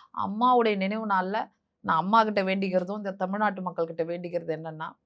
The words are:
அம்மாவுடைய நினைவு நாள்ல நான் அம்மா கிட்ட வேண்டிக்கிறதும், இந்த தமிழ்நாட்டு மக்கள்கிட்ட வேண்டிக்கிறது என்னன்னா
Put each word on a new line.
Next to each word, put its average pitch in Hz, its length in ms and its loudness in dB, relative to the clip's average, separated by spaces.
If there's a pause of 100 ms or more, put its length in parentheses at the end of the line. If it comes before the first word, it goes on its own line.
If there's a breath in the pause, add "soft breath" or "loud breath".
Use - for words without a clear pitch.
(260 soft breath)
அம்மாவுடைய 226 500 4
நினைவு 208 300 -2
நாள்ல 196 440 0 (300)
நான் 180 160 2
அம்மா 208 280 6
கிட்ட 208 180 2
வேண்டிக்கிறதும், 190 540 0
இந்த 196 160 -6
தமிழ்நாட்டு 190 580 -4
மக்கள்கிட்ட 165 340 -4
வேண்டிக்கிறது 170 540 -6
என்னன்னா 160 320 -10 (160)